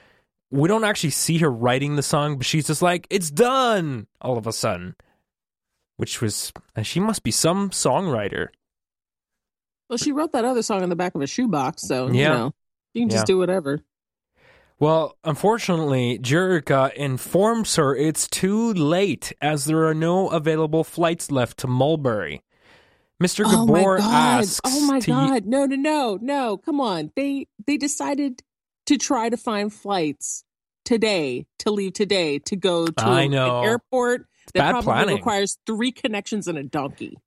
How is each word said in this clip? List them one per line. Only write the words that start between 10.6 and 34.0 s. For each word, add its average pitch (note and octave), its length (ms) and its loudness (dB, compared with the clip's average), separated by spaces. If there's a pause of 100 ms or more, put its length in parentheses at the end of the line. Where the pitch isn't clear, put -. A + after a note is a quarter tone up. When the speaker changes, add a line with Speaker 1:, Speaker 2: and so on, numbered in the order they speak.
Speaker 2:
song G3 200 -2
in F3+ 60 -2
the F3 80 -2
back F3+ 180 -4
of C#3+ 80 -4
a C#3 60 -2
shoebox, D#3+ 540 -2
so, B2+ 260 -2
you B2 120 4
Speaker 1:
Yeah. D3 160 4
Speaker 2:
know, A#2+ 160 -2 (400)
you A#3 100 -2
can A#3 80 2
just A3 120 2
Speaker 1:
Yeah. F#3+ 120 4
Speaker 2:
do F#3 40 2
whatever. E3+ 420 0 (1000)
Speaker 1:
Well, D#3 460 2
unfortunately, D3+ 960 0
Jerrica C#3 760 2
informs F#3 800 0
her C#3 200 2
it's D3+ 320 0
too G#3+ 460 0
late F3 680 0
as D3 240 -2
there D#3+ 220 2
are D#3 80 2
no E3+ 340 0
available D#3+ 560 0
flights E3+ 460 -2
left B2+ 300 0
to - 60 -6
Mulberry. B2+ 760 0 (760)
Mister F#3 280 0
Speaker 2:
Oh A3 200 6
my D3+ 120 6
Speaker 1:
Gabor F#3+ 200 4
Speaker 2:
God. G3+ 440 4
Speaker 1:
asks - 220 -2
Speaker 2:
Oh C#4+ 220 2
my C4+ 140 2
Speaker 1:
to A#3+ 100 0
u- B3 60 2
Speaker 2:
God. C4+ 300 2
No, C4+ 180 2
no, C4+ 120 0
no, C4+ 440 0
no. B3+ 380 -2
Come D4 240 -4
on. E3+ 340 -2
They, C#4 300 -4 (200)
they D4 120 0
decided C#4 640 -4 (420)
to C#4+ 140 2
try A#3 320 0
to A#3 80 -2
find G#3 340 -4
flights F#3+ 720 -4 (400)
today, F3+ 600 0 (140)
to A3 100 -2
leave G3 240 -2
today, F3+ 460 0
to - 160 -8
go E3+ 300 0
to D#3+ 160 -4
Speaker 1:
I B2+ 200 4
Speaker 2:
an C#3 80 0
Speaker 1:
know. B2+ 320 0
Speaker 2:
airport B3 640 0 (160)